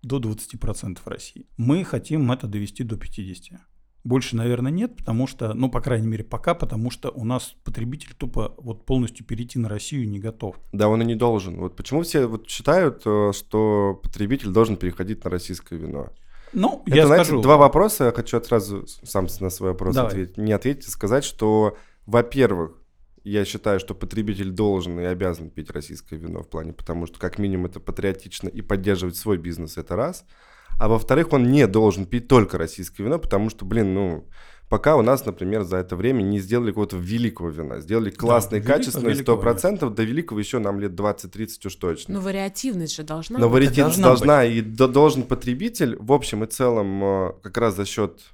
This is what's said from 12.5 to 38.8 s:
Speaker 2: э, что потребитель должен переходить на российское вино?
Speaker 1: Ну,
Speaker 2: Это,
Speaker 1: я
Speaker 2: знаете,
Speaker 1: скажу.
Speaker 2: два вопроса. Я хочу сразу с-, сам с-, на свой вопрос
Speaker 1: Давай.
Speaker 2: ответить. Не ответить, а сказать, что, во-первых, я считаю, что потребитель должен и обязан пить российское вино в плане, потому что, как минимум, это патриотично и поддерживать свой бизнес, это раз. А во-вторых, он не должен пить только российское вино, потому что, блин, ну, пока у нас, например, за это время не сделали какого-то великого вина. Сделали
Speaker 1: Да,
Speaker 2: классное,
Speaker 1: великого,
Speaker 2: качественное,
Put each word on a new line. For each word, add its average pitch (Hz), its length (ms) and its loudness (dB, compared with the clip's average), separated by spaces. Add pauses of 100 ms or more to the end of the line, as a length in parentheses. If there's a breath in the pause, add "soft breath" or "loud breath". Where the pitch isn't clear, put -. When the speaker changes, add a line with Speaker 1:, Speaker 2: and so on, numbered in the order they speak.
Speaker 2:
э, 104 320 2
что 104 640 0
потребитель 110 500 -2
должен 110 260 4
переходить 92 480 -6
на 92 60 -4
российское 90 460 -8
вино? 76 340 -10 (440 soft breath)
Speaker 1:
Ну, 202 320 -2
Speaker 2:
Это, 143 100 4
Speaker 1:
я 156 100 10
Speaker 2:
знаете, 160 200 8
Speaker 1:
скажу. 135 160 0
Speaker 2:
два 143 160 8
вопроса. 147 460 6
Я 117 80 4
хочу 117 280 -2
сразу 101 460 -2
с-, - 180 -18
сам 92 240 -2
с-, - 120 -8
на 92 100 -4
свой 92 220 -4
вопрос 92 240 -2
Speaker 1:
Давай. 120 160 0
Speaker 2:
ответить. 92 260 -6
Не 107 140 0
ответить, 127 340 -2
а - 40 -12
сказать, 123 340 0
что, 107 520 2 (300 loud breath)
во-первых, 110 720 2 (460)
я 101 200 0
считаю, 101 360 -2
что 95 140 -10
потребитель 101 560 -4
должен 92 480 0
и 87 60 -6
обязан 90 460 -4
пить 78 200 -14
российское 78 460 -12
вино 82 260 -10
в 80 60 -16
плане, 80 240 -10
потому 85 320 -8
что, - 140 -16
как 92 200 -6
минимум, 95 280 -2
это 87 140 -10
патриотично 95 680 -6
и - 140 -10
поддерживать 92 540 -2
свой 104 200 -2
бизнес, 82 400 -8
это 87 200 -6
раз. 147 280 -4 (560 soft breath)
А 113 80 6
во-вторых, 131 440 4
он 123 180 6
не 135 160 8
должен 98 400 4
пить 120 220 -6
только 110 280 6
российское 87 460 -8
вино, 135 160 -2
потому 107 320 0
что, - 140 -14
блин, 98 300 2
ну, 92 340 -2 (400 soft breath)
пока 143 280 4
у 120 60 6
нас, 123 240 2
например, 98 380 -2
за 92 140 -2
это 92 180 -4
время 117 260 0
не 101 160 0
сделали 110 320 0
какого-то 98 260 -2
великого 95 520 -4
вина. 76 320 -8
Сделали 101 300 -2
Speaker 1:
Да, - 60 -16
Speaker 2:
классное, 110 440 2
Speaker 1:
великого, 127 180 2
Speaker 2:
качественное, 131 360 -2